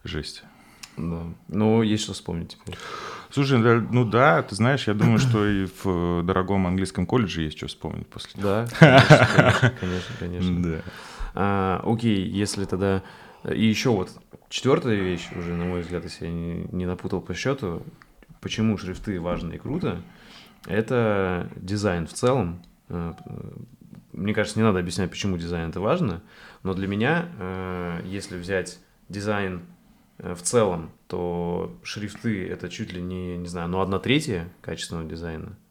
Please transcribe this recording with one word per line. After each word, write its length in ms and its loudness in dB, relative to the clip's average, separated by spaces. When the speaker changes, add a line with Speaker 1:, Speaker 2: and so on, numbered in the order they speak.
Speaker 1:
Жесть. 380 -8
Speaker 2:
Да. 260 -6
Ну, 340 4
есть 220 0
что 100 -8
вспомнить 440 -8
теперь. 180 -14
Speaker 1:
Слушай, 320 4
да, 280 6
ну 140 4
да, 380 4
ты 120 -8
знаешь, 320 2
я 80 2
думаю, 240 6
что 280 4
и 200 2
в, 540 0
э, 20 -2
дорогом 440 2
английском 400 0
колледже 360 0
есть 160 -6
что 80 -10
вспомнить 400 -10
после 240 -16
Speaker 2:
Да, 320 0
Speaker 1:
<laughs> 80 -8
Speaker 2:
конечно, 540 12
конечно, 360 6
конечно, 380 -4
конечно. 440 -2
Speaker 1:
Да. 180 -2
Speaker 2:
А, 500 0
окей, 420 2
если 380 -2
тогда, 380 0
э, 100 -4
и 120 4
ещё 260 2
вот 180 0
четвёртая 460 2
вещь, 420 -2
уже, 180 -4
на 100 -2
мой 180 -2
взгляд, 220 -6
если 220 -10
я 60 -6
не, 400 -6
не 140 -2
напутал 340 -4
по 140 -8
счёту, 480 -4
почему 380 0
шрифты 420 -6
важны 340 -4
и 40 -10
круто, 420 -4
это 880 0
дизайн 500 -2
в 60 -14
целом. 500 0
Э, 240 -6
э, 60 -14
мне 220 -4
кажется, 240 0
не 60 4
надо 140 4
объяснять, 320 -2
почему 260 -2
дизайн 340 -4
это 100 -6
важно, 420 0
но 120 -4
для 120 -4
меня, 420 0
э, 680 -6
если 320 -8
взять 400 -4
дизайн, 520 -4
э, 160 -8
в 80 -12
целом, 480 2
то 760 -4
шрифты 640 -6
это 220 -8
чуть 220 -10
ли 100 -8
не, 340 -6
не 120 -8
знаю, 200 -6
ну, 120 0
одна 180 0
третья 500 0
качественного 460 -8
дизайна. 480 -10